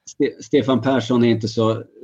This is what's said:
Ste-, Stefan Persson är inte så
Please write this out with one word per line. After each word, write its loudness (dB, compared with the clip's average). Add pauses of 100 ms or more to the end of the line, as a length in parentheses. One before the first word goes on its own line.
(200)
Ste-, -2
Stefan 0
Persson 0
är 4
inte 0
så -2 (200)